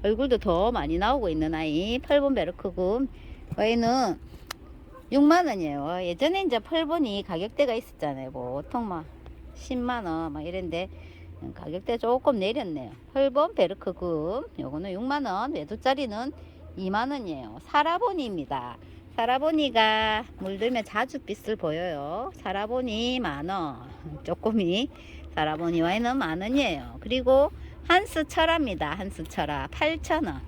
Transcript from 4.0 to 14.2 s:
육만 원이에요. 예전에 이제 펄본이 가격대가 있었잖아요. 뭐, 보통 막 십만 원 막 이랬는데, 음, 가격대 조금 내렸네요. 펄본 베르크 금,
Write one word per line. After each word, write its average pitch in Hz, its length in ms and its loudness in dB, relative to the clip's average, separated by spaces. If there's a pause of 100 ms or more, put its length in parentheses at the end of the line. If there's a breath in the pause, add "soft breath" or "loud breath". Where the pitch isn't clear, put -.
육만 302 360 8
원이에요. 160 560 -2
예전에 285 400 2
이제 247 160 2
펄본이 220 680 0
가격대가 220 460 0
있었잖아요. 135 580 -4
뭐, 127 300 -6
보통 240 260 -4
막 165 180 -6 (500)
십만 247 500 -4
원 160 260 -4
막 151 100 -8
이랬는데, 175 480 -6 (520 loud breath)
음, - 120 -12
가격대 185 440 -4
조금 240 420 2
내렸네요. 185 520 -2 (220)
펄본 277 420 2
베르크 185 380 0
금, 175 500 -2 (140)